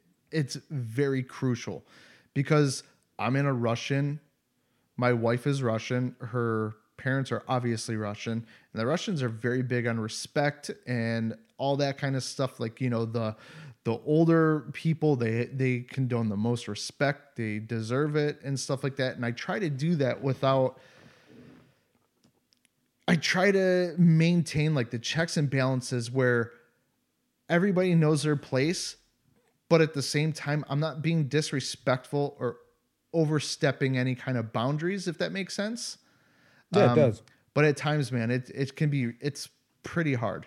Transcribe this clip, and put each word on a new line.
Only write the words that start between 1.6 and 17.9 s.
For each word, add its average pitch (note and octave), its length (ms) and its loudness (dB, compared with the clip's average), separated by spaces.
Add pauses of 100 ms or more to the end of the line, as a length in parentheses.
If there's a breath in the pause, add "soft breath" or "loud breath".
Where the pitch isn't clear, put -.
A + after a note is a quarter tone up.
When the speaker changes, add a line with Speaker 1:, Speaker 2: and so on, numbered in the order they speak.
Speaker 1:
because C#3 480 2 (380 soft breath)
I'm A2+ 160 0
in C#3+ 100 2
a C#3 80 2
Russian, C#3 640 -2 (800)
my B2 160 4
wife A#2 320 0
is C#3 160 0
Russian, B2 600 -2
her A2+ 540 -2 (220)
parents C3+ 340 -2
are A2+ 160 -4
obviously A#2+ 500 -2
Russian, G#2+ 360 -6 (400 soft breath)
and A2 80 -4
the A#2 40 -2
Russians D#3+ 380 -2
are A#2+ 60 0
very A#2+ 340 -2
big B2 240 -2
on A#2 120 0
respect C#3+ 680 -4 (180)
and A#2 480 -2 (220)
all C#3 200 0
that C#3 200 -2
kind C3+ 180 -2
of B2+ 80 -2
stuff. - 360 -6
Like, A2+ 220 -6
you B2+ 80 0
know, A2+ 160 0
the, A2+ 300 -4 (500 loud breath)
the A2+ 200 0
older D#3 680 4
people, D3+ 420 2
they, A#2 300 0
they C3 360 0
condone A#2+ 460 -2
the G#2 100 -2
most A#2 300 -2
respect, - 720 -4
they G#2+ 220 -4
deserve A#2+ 580 -2